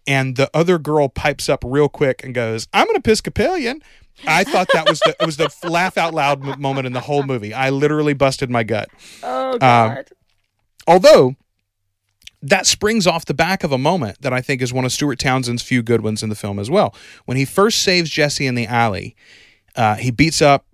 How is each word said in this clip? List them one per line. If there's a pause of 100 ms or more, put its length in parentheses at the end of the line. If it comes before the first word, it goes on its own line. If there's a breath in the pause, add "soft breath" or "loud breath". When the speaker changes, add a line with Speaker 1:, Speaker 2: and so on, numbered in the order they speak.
Speaker 1:
And
the
other
girl
pipes
up
real
quick
and
goes,
"I'm
an
Episcopalian." (460 soft breath)
I
thought
that
was
the,
it
was
the
<laughs>
laugh
out
loud
m-,
moment
in
the
whole
movie.
I
literally
busted
my
gut. (360 loud breath)
Speaker 2:
Oh,
Speaker 1:
Um,
Speaker 2:
God. (800)
Speaker 1:
although (1080)
that
springs
off
the
back
of
a
moment
that
I
think
is
one
of
Stuart
Townsend's
few
good
ones
in
the
film
as
well. (300 loud breath)
When
he
first
saves
Jessie
in
the
alley, (600 soft breath)
uh,
he
beats
up,